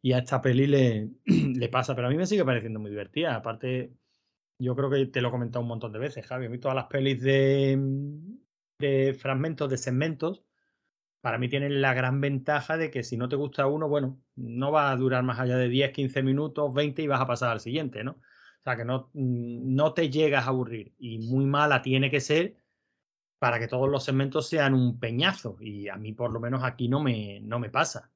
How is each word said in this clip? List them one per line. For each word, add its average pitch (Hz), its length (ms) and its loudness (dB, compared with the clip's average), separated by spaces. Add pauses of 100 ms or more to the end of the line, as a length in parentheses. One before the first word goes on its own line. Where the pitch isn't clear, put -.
Y 127 120 2
a 127 60 4
esta 127 220 -2
peli 135 260 4
le, 120 500 4
<clears throat> - 80 -20
le 135 440 2
pasa, 127 260 -2
pero 120 120 -2
a - 20 0
mí 147 80 0
me 180 80 0
sigue 196 180 2
pareciendo 113 360 0
muy 107 100 -8
divertida. 113 460 -4
Aparte, 120 580 -6 (680)
yo 127 160 -2
creo 139 140 -2
que 135 160 2
te 131 160 -4
lo 123 80 0
he - 20 -2
comentado 120 300 -4
un 120 80 -4
montón 113 240 -8
de 107 60 -8
veces, 127 260 -8
Javi. 127 220 -6
A - 20 -8
mí 123 80 -8
todas 131 180 -2
las 127 120 -2
pelis 135 340 0
de, 135 560 4 (1000)
de 135 340 2
fragmentos, 139 560 -2
de 131 80 0
segmentos, 156 640 -2 (800)
para 117 160 -2
mí 123 120 0
tienen 143 320 0
la 135 120 4
gran 127 260 0
ventaja 143 580 0
de 160 120 -2
que 120 140 -4
si 120 120 -6
no 120 140 -2
te 143 60 -2
gusta 139 320 -2
uno, 151 200 0
bueno, 135 320 0 (160)
no 127 360 -2
va 143 200 4
a 131 60 2
durar 127 260 2
más 123 160 -2
allá 127 180 0
de 123 120 2
diez, 135 220 2
quince 135 320 -2
minutos, 143 500 0
veinte 147 300 0
y 151 40 -2
vas 131 140 2
a 127 60 0
pasar 120 240 0
al 107 80 -2
siguiente, 123 440 -4
¿no? 135 100 -6
O - 500 -20
sea, 123 120 -2
que 113 100 -6
no, 135 280 -4
no 127 800 0
te 165 160 2
llegas 143 360 4
a 131 40 0
aburrir 117 500 -4
y 113 200 -8
muy 127 260 2
mala 143 380 4
tiene 131 280 2
que 143 100 2
ser 165 340 0 (840)
para 120 200 0
que 113 80 -4
todos 131 220 0
los 135 140 0
segmentos 139 460 0
sean 139 260 4
un 123 240 2
peñazo 120 600 -2
y 104 300 -10
a 95 60 -4
mí 107 180 -8
por 117 180 -4
lo 113 80 -4
menos 127 240 -2
aquí 123 240 -2
no 135 140 0
me, 107 400 -2
no 110 180 -4
me 110 100 -6
pasa. 139 460 -2